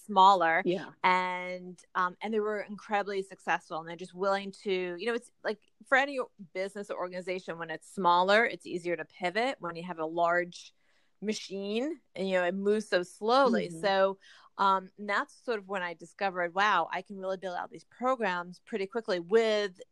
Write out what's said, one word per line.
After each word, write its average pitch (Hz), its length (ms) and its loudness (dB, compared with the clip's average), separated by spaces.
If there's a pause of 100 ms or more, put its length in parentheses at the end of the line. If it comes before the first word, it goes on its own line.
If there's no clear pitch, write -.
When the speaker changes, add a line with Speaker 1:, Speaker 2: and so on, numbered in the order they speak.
Speaker 1:
smaller. 185 580 8
Speaker 2:
Yeah. 175 200 0 (180)
Speaker 1:
And, 180 720 -2 (160)
um, 180 280 -2
and 214 120 -6
they 220 60 0
were 208 220 -2
incredibly 202 600 -4
successful, 175 580 -6
and 165 80 -10
they're 170 80 -10
just 180 200 -14
willing 196 380 -2 (100)
to, 185 340 -2
you 190 80 -8
know, 233 80 -2
it's 233 160 -8 (140)
like 214 160 -4 (280)
for 262 120 4
any 277 180 0 (380)
business 202 340 -6
or - 80 -8
organization, 180 600 -6
when 165 100 -8
it's - 240 -10
smaller, 185 500 6
it's - 220 -4
easier 170 300 -4
to 156 100 -8
pivot. 208 540 -4
When 170 160 -8
you 165 80 -10
have 175 160 -10
a 156 60 -2
large 170 680 -2 (480)
machine 214 800 -4 (160)
and, 190 120 -4
you 190 120 0
know, 180 60 2
it 180 100 -2
moves 208 340 0
so 180 140 2
slowly. 226 640 2
Speaker 2:
Mm-hmm. 165 120 -10
Speaker 1:
So, 196 360 2 (400)
um, 190 400 2
and 208 100 -10
that's 220 380 -4
sort 226 140 -2
of 190 80 -16
when 190 160 -4
I 175 100 -6
discovered, 175 640 -4
wow, 196 360 2
I 185 120 -6
can 196 160 -14
really 190 180 -4
build 180 180 -10
out 180 140 -8
these - 160 -18
programs 190 800 -4
pretty 190 220 -4
quickly 220 320 -2
with 208 600 2 (120)